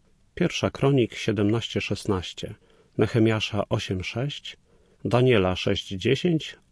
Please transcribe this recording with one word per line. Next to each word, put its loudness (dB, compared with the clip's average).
Pierwsza 0
Kronik 2
siedemnaście 0
szesnaście, -4
Nehemiasza 2
osiem -4
sześć, -8
Daniela 4
sześć -2
dziesięć 0